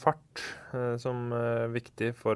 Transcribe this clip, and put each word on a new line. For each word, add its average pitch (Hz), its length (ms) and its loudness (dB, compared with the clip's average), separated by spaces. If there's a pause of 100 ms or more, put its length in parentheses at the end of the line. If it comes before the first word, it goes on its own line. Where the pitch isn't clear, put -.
fart, - 400 2 (320)
eh, 123 240 0
som, 120 360 -2
eh, 117 340 2
viktig 117 500 -2
for 110 180 4